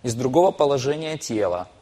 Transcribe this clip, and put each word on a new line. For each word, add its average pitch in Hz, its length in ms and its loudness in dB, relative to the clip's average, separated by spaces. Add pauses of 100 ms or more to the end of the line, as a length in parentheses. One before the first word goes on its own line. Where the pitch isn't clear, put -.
из 117 140 -4
другого 131 360 4
положения 147 680 0
тела. 90 500 -2 (140)